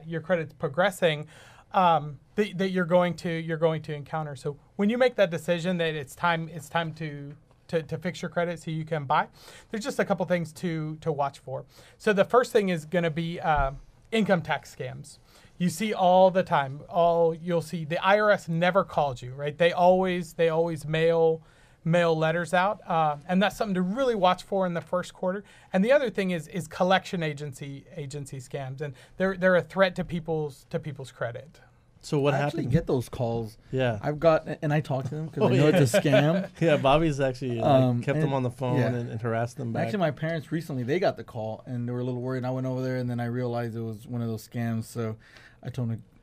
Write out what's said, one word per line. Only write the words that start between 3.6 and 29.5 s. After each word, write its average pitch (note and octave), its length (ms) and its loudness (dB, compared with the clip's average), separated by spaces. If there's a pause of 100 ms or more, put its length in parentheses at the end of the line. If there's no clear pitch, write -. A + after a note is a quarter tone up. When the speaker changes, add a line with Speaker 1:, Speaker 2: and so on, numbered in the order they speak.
Speaker 1:
to D#3+ 100 -8
encounter. D3 420 -8
So D3 220 -8 (180)
when G3+ 140 2
you A#3+ 80 0
make B3 180 4
that G3 160 4
decision E3+ 460 -2
that E3 180 -2
it's C#3+ 200 -10
time, E3 380 0
it's E3 140 -12
time D#3+ 280 -4
to, C#3+ 380 -10 (360)
to, E3 140 -2
to D#3 140 -8
fix D#3+ 240 -6
your F#3 80 -8
credit E3+ 320 -2
so E3 100 -8
you D#3+ 120 -4
can D#3 220 -4
buy, D#3+ 220 2 (420)
there's A3 140 -6
just C#4 160 -6
a G#3+ 40 2
couple F#3 220 -2
things E3+ 280 -2
to, D#3 460 -6
to E3 140 -4
watch C#3 260 -4
for. C3 240 -12 (340)
So - 140 0
the F#3+ 140 4
first - 260 4
thing G#3 180 4
is E3 160 -2
gonna E3+ 260 0
be, E3 280 -6
uh, C#3+ 320 0 (400)
income G3 300 2
tax D#3 340 -6
scams. C3 440 -12 (380)
You F3+ 120 0
see G#3+ 240 -4
all F#3 380 6
the F3+ 120 2
time. C#3+ 460 0
All E3+ 440 4
you'll E3+ 280 -2
see, D#3+ 240 -8
the D#3+ 180 -4
I G3+ 160 6
R G#3+ 120 4
S F#3 180 0
never F3 340 2
called C#3+ 380 -2
you, B2+ 120 -14
right? C#3+ 240 -6
They F3 140 6
always, F3+ 600 2
they E3 160 2
always D#3+ 360 -2
mail, D#3+ 560 2 (440)
mail E3 320 4
letters D#3+ 360 0
out, F#3 340 2
uh, D#3 300 0 (100)
and F3+ 140 2
that's G3+ 140 2
something G#3 200 -2
to F#3 60 0
really A#3 340 0
watch F3+ 280 4
for G3 220 -2
in F3 80 -4
the E3 80 -4
first F3+ 320 -6
quarter. F#3+ 300 -4 (280)
And F#3+ 140 2
the A#3+ 60 4
other C#4 180 4
thing F#3+ 220 -2
is, E3 180 -6
is F3 180 -6
collection F#3 560 0
agency, C#3+ 600 -8 (100)
agency C#3+ 420 -10
scams, C3+ 440 -10
and C#3+ 120 -6 (240)
they're, F#3 200 0
they're F#3 180 4